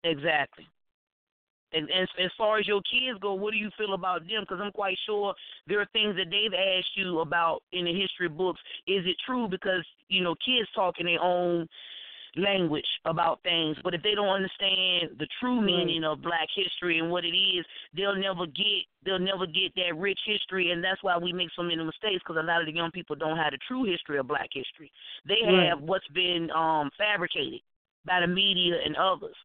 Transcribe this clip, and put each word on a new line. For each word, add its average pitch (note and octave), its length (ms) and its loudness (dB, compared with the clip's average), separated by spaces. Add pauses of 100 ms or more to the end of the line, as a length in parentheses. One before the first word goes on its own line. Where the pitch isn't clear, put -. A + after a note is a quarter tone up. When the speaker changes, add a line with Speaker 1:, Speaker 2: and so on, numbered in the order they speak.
Speaker 1:
Exactly. D3+ 640 0 (1040)
And, D#3 200 -2
and F#3 160 2 (100)
as F3+ 180 0
far G#3+ 220 2
as G#3 100 2
your G3+ 140 2
kids B3 400 -2
go, G3+ 140 -2
what G#3 160 -2
do A3 60 -2
you G#3 200 -2
feel G3+ 160 -2
about F3+ 340 -2
them? G#3 200 -4
'Cause F#3 120 -6
I'm G3+ 120 -4
quite F#3+ 340 -2
sure G3+ 300 0 (320)
there G#3 120 2
are G3+ 140 2
things G#3 220 2
that F3 160 -2
they've G#3 220 0
asked F#3 440 0
you F3+ 220 0
about E3+ 420 2 (120)
in F3+ 120 -2
the E3+ 80 0
history F#3+ 340 -2
books. E3+ 320 0 (280)
Is F#3 180 0
it F3+ 180 0
true? B3 240 -2
Because, F#3 380 -2 (220)
you F#3+ 160 2
know, E3+ 120 2
kids A#3+ 380 0
talk F#3 260 0
in E3+ 60 -2
their E3+ 160 2
own F3 460 2 (680)
language F3 520 2 (180)
about E3 380 2
things, E3 400 0
but F3+ 100 0
if E3 100 -4
they G#3 120 2
don't G3+ 140 2
understand F#3 880 0
the D3 100 -4 (120)
true B3 180 2
Speaker 2:
Right. G#3+ 80 4
Speaker 1:
meaning F3 380 2
of D3+ 180 0
black D#3+ 340 0
history F3+ 440 0
and E3 120 0
what F3 140 0
it E3+ 120 -2
is, F#3 280 2 (280)
they'll G3 220 0
never F#3+ 320 -2
get, F#3+ 380 -2 (180)
they'll F#3 160 0
never F#3+ 280 0
get F3+ 280 -2
that F3 200 0
rich F#3+ 300 -2
history, F#3+ 460 0
and F3 120 0
that's F#3+ 200 -2
why F3+ 140 2
we F3 160 0
make F3+ 180 -4
so F3 120 -8
many E3 200 -2
mistakes, F#3 400 -2
'cause D#3+ 140 -4
a D#3 60 0
lot E3+ 180 2
of D#3+ 60 0
the D#3 60 -4
young E3 180 -2
people E3+ 240 -6
don't D#3+ 220 -2
have D3+ 140 2
the C#3 80 -8
true B3+ 240 -4
history E3+ 340 0
of C3 100 0
black C#3+ 260 -2
history. C#3 380 -10 (340)
They G#3 180 2
Speaker 2:
Right. F#3 260 8
Speaker 1:
have D#3 120 0
what's F#3 280 -2
been, E3+ 420 0
um, D#3 400 2
fabricated F3+ 680 -2 (440)
by F3+ 160 4
the F3 60 4
media F3+ 540 2
and D3+ 140 -2
others. F3 500 0